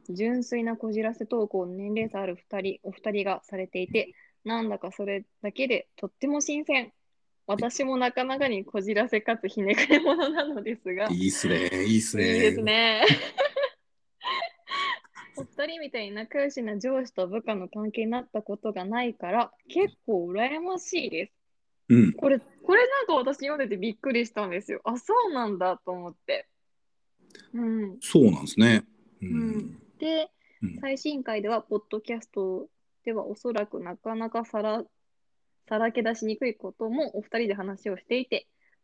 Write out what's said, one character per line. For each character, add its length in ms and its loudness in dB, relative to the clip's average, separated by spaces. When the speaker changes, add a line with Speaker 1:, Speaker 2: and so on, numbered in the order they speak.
Speaker 1:
純 320 0
粋 220 -4
な 120 -2
こ 140 -6
じ 120 -2
ら 120 -2
せ 100 -8
ト 220 -2
ー 20 -2
ク 120 -4
を 60 -4
年 280 -6
齢 160 -2
差 100 -6
あ 60 -4
る 80 -4
二 260 -8
人、 220 -4
お 80 -10
二 220 -6
人 120 0
が 200 -2
さ 120 -12
れ 120 -6
て 120 -6
い 60 -4
て、 260 -2
な 160 -2
ん 80 -2
だ 120 -4
か 100 -10
そ 140 -8
れ 200 -4
だ 120 -6
け 160 -2
で 260 0
と 140 -8
っ 20 -20
て 160 -6
も 140 0
新 240 -2
鮮。 280 -2
私 380 -2
も 120 0
な 160 2
か 120 -2
な 140 -4
か 100 2
に 160 -2
こ 160 -4
じ 140 0
ら 140 2
せ 120 2
か 160 0
つ 120 -4
ひ 140 -4
ね 120 4
く 120 2
れ 120 8
者 300 2
な 160 0
の 180 -6
で 140 -6
す 180 -8
が。 160 -2
Speaker 2:
い 160 0
い 20 4
っ 20 -2
す 180 -2
ね、 360 0
い 120 4
い 20 8
っ 20 2
す 160 -2
ね。 180 4
Speaker 1:
い 20 4
い 40 4
で 140 6
す 80 -4
ね。 440 4
<laughs> 60 8
お 80 -8
二 220 -6
人 140 -8
み 100 -8
た 100 -6
い 40 -6
に 80 -8
仲 280 -4
良 100 2
し 120 -6
な 160 -4
上 260 0
司 100 -14
と 120 0
部 160 -4
下 120 -2
の 140 -6
関 220 -6
係 140 -4
に 60 -2
な 100 -2
っ 100 -12
た 120 -4
こ 140 -6
と 160 -4
が 120 -6
な 200 -2
い 100 -4
か 160 -8
ら、 220 2
結 280 0
構 220 0
羨 320 0
ま 180 -4
し 280 -4
い 40 -6
で 160 -4
す。 60 -20
Speaker 2:
う 200 10
ん。 40 2
Speaker 1:
こ 160 2
れ、 100 6
こ 360 0
れ 120 8
な 160 2
ん 40 -4
か 80 2
私 240 2
読 180 -4
ん 20 -6
で 80 0
て 100 -2
び 160 -2
っ 40 -8
く 160 -2
り 140 2
し 40 -10
た 160 -4
ん 40 -6
で 100 -4
す 120 -8
よ。 120 -6
あ、 140 -2
そ 140 -2
う 20 -2
な 160 -2
ん 100 -2
だ 260 0
と 60 -8
思 200 -8
っ 40 -16
て。 340 -6
う 60 -4
ん。 400 -2
Speaker 2:
そ 200 6
う 100 12
な 80 4
ん 40 -10
で 40 -8
す 140 2
ね。 240 8
う 40 -6
ん。 20 -6
Speaker 1:
う 300 0
ん。 240 -10
で、 320 0
Speaker 2:
う 40 -2
ん。 140 -6
Speaker 1:
最 180 -2
新 260 -4
回 180 -2
で 60 -2
は、 140 0
ポ 140 -2
ッ 140 -2
ド 100 -4
キ 140 -6
ャ 60 -6
ス 100 -20
ト 380 -4
で 80 -4
は 140 -4
お 80 -8
そ 180 -6
ら 140 -2
く 140 -10
な 160 -10
か 180 -8
な 160 -6
か 140 -2
さ 180 -4
ら 220 -2
さ 100 0
ら 140 2
け 100 0
出 120 0
し 120 -6
に 100 -2
く 100 -2
い 80 -2
こ 180 -12
と 160 -6
も 280 -2
お 60 -6
二 160 -6
人 100 0
で 60 2
話 360 -8
を 60 -4
し 80 -14
て 140 0
い 80 -4
て、 200 -4